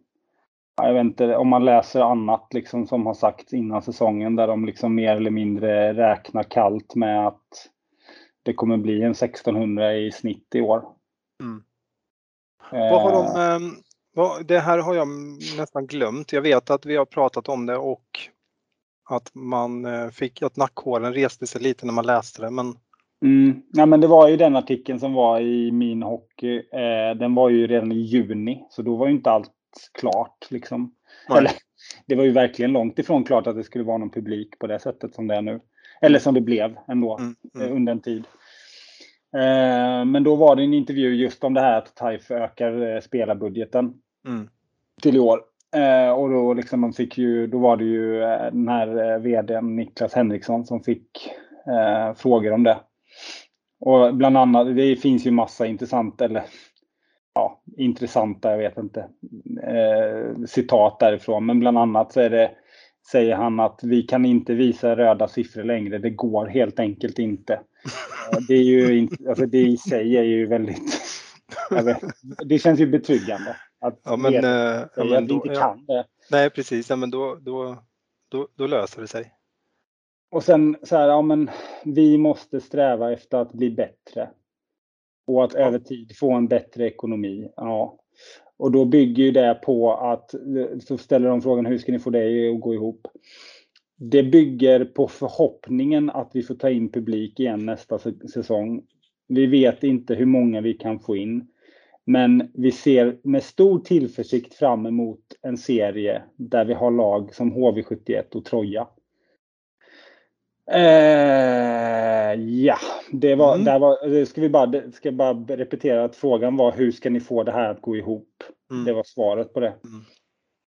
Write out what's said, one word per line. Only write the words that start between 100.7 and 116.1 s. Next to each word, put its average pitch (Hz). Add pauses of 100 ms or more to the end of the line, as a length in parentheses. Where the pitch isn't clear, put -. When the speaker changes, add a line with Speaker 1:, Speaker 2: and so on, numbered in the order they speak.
Speaker 1:
kan 110
få 107
in. 113 (560)
Men 123
vi 127
ser 123
med 139
stor 190
tillförsikt 127
fram 117
emot 113 (220)
en 123
serie 104 (140)
där 117
vi 113
har 120
lag 104
som 120
H 123
V 107
sjuttioett -
och 113
Troja. 107 (1800)
Eh, 123 (320)
ja, 131 (360)
det 139
var, 139
Speaker 2:
Mm. 131
Speaker 1:
där 139
var, 143
det 143
ska -
vi 156
bara, 143
det 123
ska -
bara 127
repetera 120
att 120